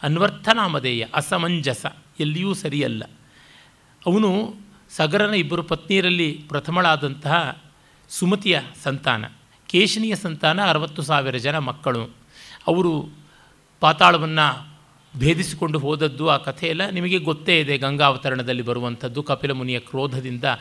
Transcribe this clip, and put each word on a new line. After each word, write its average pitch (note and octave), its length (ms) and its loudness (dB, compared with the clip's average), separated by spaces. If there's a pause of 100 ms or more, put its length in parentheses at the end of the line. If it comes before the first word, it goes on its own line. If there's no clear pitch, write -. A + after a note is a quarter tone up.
ಅನ್ವರ್ಥ E3+ 460 0
ನಾಮಧೇಯ, C#3+ 680 0
ಅಸಮಂಜಸ, D#3+ 720 -2 (340)
ಎಲ್ಲಿಯೂ F3 340 0
ಸರಿಯಲ್ಲ. B2 480 -2 (1040)
ಅವನು G#3 480 2 (360)
ಸಗರನ G#3 440 2
ಇಬ್ಬರು E3+ 280 2
ಪತ್ನಿಯರಲ್ಲಿ E3+ 880 0
ಪ್ರಥಮಳಾದಂತಹ D3+ 1120 0 (480)
ಸುಮತಿಯ F#3 500 2 (220)
ಸಂತಾನ, B2+ 420 -2 (440)
ಕೇಶಿನಿಯ G#3 480 2
ಸಂತಾನ, E3+ 540 0
ಅರವತ್ತು D3+ 320 -2
ಸಾವಿರ C3+ 340 0
ಜನ C#3+ 220 -2
ಮಕ್ಕಳು. B2 460 -2 (600)
ಅವರು E3 420 2 (720)
ಪಾತಾಳವನ್ನು D#3 960 2 (420)
ಭೇದಿಸಿಕೊಂಡು D#3 600 0
ಹೋದದ್ದು D3 500 -2
ಆ C#3+ 80 6
ಕಥೆಯೆಲ್ಲ E3 540 -4
ನಿಮಗೆ F3+ 280 0
ಗೊತ್ತೇ D#3+ 420 2
ಇದೆ. C#3+ 180 0
ಗಂಗಾವತರಣದಲ್ಲಿ C3 840 0
ಬರುವಂಥದ್ದು, A#2+ 600 -4
ಕಪಿಲ C#3+ 280 -2
ಮುನಿಯ B2+ 280 -4
ಕ್ರೋಧದಿಂದ B2+ 640 -6 (160)